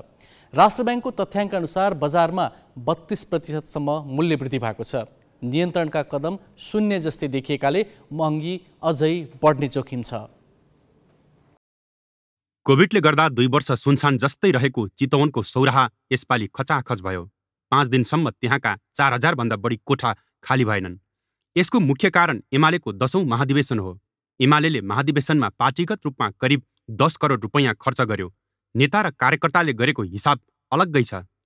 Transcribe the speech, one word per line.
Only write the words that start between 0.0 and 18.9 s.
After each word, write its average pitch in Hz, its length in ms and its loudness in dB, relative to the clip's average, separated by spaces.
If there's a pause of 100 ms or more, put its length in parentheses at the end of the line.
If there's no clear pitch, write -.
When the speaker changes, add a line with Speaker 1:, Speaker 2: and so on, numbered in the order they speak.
Speaker 1:
राष्ट्र 208 280 4
ब्याङ्कको 240 280 -2
तथ्याङ्क 202 440 -4
अनुसार 185 380 -2
बजारमा 165 580 0 (260)
बत्तीस 165 460 -4
प्रतिशतसम्म 151 840 -6
मूल्य 151 300 0
वृद्धि 131 240 -4
भएको 113 240 -4
छ। - 120 -6 (480)
नियन्त्रणका 156 600 -2
कदम 160 340 -6 (220)
शून्य 208 400 -2
जस्तै 156 280 -4
देखिएकाले 139 580 -2 (280)
महँगी 156 480 -4 (220)
अझै 160 440 0 (160)
बढ्ने 147 240 4
जोखिम 123 360 -6
छ। - 100 -12 (2500)
Speaker 2:
कोभिडले 170 380 4
गर्दा 151 280 4
दुई 123 180 2
वर्ष 139 240 0
सुनसान 135 460 2
जस्तै 139 340 0
रहेको 123 360 0
चितवनको 135 560 0
सौराहा 131 460 2 (220)
यसपालि 123 440 -2
खचाखच 131 460 -4
भयो। 92 300 -8 (400)
पाँच 135 160 6
दिनसम्म 131 420 0
त्यहाँका 117 480 -2 (180)